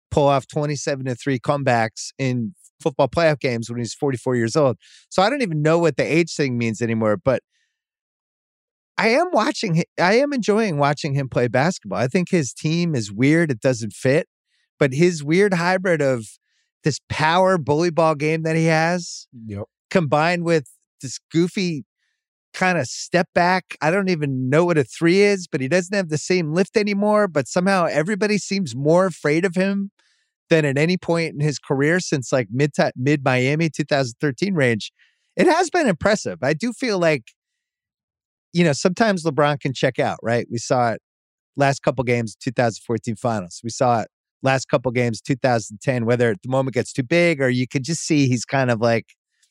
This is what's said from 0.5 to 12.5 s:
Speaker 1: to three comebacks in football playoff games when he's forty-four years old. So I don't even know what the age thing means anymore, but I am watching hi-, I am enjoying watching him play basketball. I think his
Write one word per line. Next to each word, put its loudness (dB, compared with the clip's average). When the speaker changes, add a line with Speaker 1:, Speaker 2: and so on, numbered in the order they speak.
Speaker 1:
to -4
three -4
comebacks 0
in -2
football 0
playoff 0
games -4
when -8
he's -6
forty-four -4
years 0
old. 2
So 0
I 2
don't -2
even -2
know 4
what 2
the 0
age 0
thing -2
means -2
anymore, 0
but 0
I 2
am 2
watching 0
hi-, 2
I 4
am 0
enjoying 0
watching 0
him -2
play 0
basketball. -2
I 0
think -2
his 0